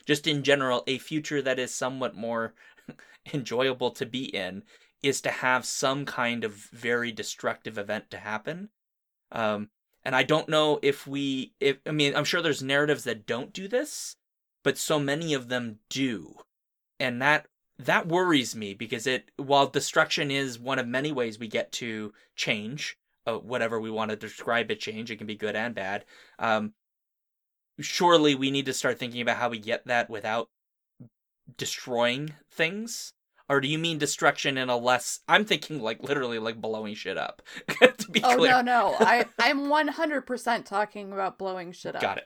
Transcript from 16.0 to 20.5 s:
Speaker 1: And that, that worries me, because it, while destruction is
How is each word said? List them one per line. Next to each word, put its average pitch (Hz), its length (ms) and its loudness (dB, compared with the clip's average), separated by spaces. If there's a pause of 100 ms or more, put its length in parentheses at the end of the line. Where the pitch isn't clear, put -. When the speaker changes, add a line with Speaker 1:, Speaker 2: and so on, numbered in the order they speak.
Speaker 1:
And 123 220 -2
that, 147 260 4 (320)
that 170 300 2
worries 156 480 4
me, 101 180 -6
because 113 320 -6
it, 127 300 -2
while 139 320 6
destruction 151 640 2
is 135 280 -2